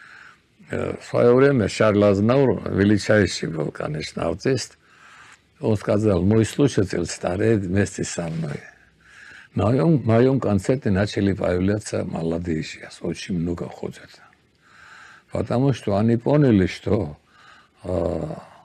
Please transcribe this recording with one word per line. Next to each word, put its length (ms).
Э, 300
в 40
свое 300
время 340
Шарль 360
Азнаур, 680
величайший 800
был, 240
конечно, 560
артист, 500
он 160
сказал: 460
«Мой 220
слушатель 600
стареет 560
вместе 420
со 240
мной». 320
На 120
моем, 380
моем 360
концерте 500
начали 420
появляться 720
молодые 580
сейчас, 380
очень 380
много 280
ходят. 540
Потому 400
что 240
они 220
поняли, 480
что, 500
э, 500